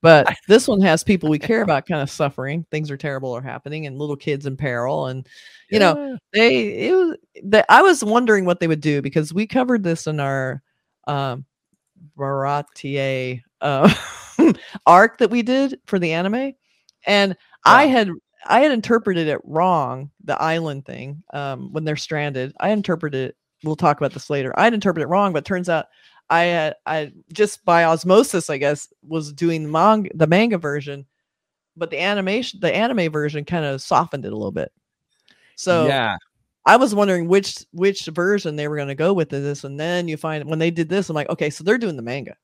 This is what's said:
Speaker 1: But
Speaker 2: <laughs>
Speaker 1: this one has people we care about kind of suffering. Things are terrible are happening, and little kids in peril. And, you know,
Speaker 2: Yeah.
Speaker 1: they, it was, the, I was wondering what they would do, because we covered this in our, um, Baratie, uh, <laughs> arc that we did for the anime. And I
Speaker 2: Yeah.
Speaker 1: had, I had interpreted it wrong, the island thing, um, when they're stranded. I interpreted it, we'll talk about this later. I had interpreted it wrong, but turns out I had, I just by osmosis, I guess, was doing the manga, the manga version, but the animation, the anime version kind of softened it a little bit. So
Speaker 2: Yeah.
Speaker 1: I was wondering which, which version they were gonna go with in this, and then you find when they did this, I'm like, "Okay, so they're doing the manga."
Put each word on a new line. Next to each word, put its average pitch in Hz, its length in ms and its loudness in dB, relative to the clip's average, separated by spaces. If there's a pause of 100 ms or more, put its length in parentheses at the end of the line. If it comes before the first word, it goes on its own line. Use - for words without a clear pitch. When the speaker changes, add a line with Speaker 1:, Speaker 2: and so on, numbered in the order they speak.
Speaker 1:
But 156 260 8
Speaker 2:
<laughs> - 200 -8
Speaker 1:
this 220 200 6
one 208 140 2
has 170 220 4
people 180 240 0
we 151 120 0
care 226 240 -2
about 156 240 -2
kind 156 140 -4
of 139 80 -6
suffering. 143 640 -4
Things 156 200 -6
are 139 60 -10
terrible 135 380 -8
are 120 60 -8
happening, 143 460 -12
and 135 100 -12
little 147 180 -6
kids 143 300 -6
in 135 100 -6
peril. 131 520 -4
And, 131 200 -10 (440)
you 214 80 2
know, 170 180 4
Speaker 2:
Yeah. 269 180 -8 (180)
Speaker 1:
they, 233 340 2 (200)
it 349 80 2
was, 359 220 0 (260)
the, 196 300 4
I 254 80 10
was 359 220 6
wondering 214 420 2
what 175 140 0
they 170 80 0
would 156 120 0
do, 147 220 0
because 151 320 -2
we 208 140 -2
covered 247 360 0
this 165 220 -2
in 156 140 -4
our, 135 420 -4 (460)
um, 139 380 -4 (800)
Baratie, 135 1120 -4 (200)
uh, 143 320 4 (440)
<laughs> 320 160 4 (320)
arc 190 340 8
that 226 100 4
we 240 120 0
did 262 440 0
for 196 140 -2
the 165 140 0
anime. 220 400 -2 (520)
And 202 300 2 (300)
I 247 200 8
Speaker 2:
Yeah. 294 60 4
Speaker 1:
had, 220 180 2 (360)
I 226 160 4
had 302 100 6
interpreted 202 560 0
it 143 160 -2
wrong, 143 680 -2 (120)
the - 180 -6
island 156 440 -4
thing, 131 380 -14 (100)
um, 135 400 -10
when 156 120 -6
they're 151 100 -2
stranded. 143 640 -6
I 185 100 -2
interpreted 160 600 -4
it, - 80 -20 (260)
we'll 156 120 -4
talk 151 220 2
about 139 160 -4
this - 160 -18
later. 139 280 -4
I 180 80 2
had 240 80 2
interpreted 180 340 -2
it - 20 -8
wrong, 190 240 0
but 147 120 -4
turns 180 240 -4
out 160 180 -2 (420)
I 165 140 4
had, 170 320 -2 (100)
I 151 280 -6 (180)
just 208 340 -2
by 170 200 4
osmosis, 175 640 2
I 147 80 -4
guess, 143 340 -2 (160)
was 151 240 -6
doing 160 320 -2
the 151 60 -8
manga, 196 440 2
the 156 140 2
manga 202 300 2
version, 143 480 -8 (720)
but 170 120 -8
the 151 120 -6
animation, 202 600 -2
the 165 140 0
anime 208 360 0
version 151 340 -4
kind 170 200 -4
of 135 160 -6
softened 147 440 0
it 104 80 -8
a - 20 -10
little 104 160 -6
bit. - 200 -8 (840)
So 170 320 0
Speaker 2:
Yeah. 117 300 0 (480)
Speaker 1:
I 190 100 8
was 247 180 4
wondering 185 360 0
which, 196 420 0
which 196 360 -2
version 175 500 -4
they 147 100 -6
were 151 80 -6
gonna 143 180 -6
go 156 200 0
with 170 180 -2
in 139 100 -6
this, 143 220 -8
and 139 160 -12
then 175 300 -4
you 156 80 -6
find 151 320 -8
when 160 100 -4
they 165 100 0
did 165 200 -4
this, 185 200 -2
I'm 160 60 -6
like, 147 140 -4
"Okay, 151 200 -4
so 147 140 -14
they're 208 140 0
doing 208 180 -4
the 127 60 -12
manga." 123 420 -10